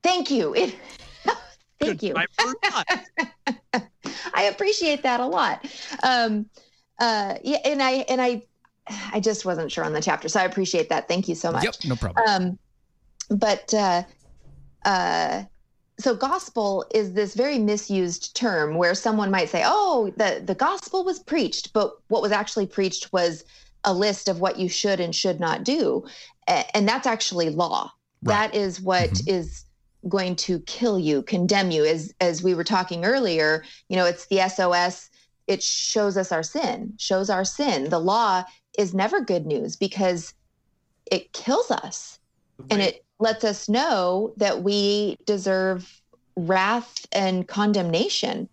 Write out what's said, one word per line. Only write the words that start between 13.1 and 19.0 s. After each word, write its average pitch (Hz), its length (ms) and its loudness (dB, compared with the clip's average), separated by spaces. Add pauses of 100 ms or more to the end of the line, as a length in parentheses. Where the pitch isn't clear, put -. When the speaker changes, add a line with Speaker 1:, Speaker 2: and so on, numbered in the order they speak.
Speaker 1:
but, 208 340 0
uh, 190 300 2 (840)
uh, 175 600 0 (540)
so 240 160 2
gospel 226 680 -2 (100)
is 208 180 0
this 196 220 -2
very 269 240 0
misused 202 760 -2
term 160 420 0
where 175 180 4
someone 208 360 0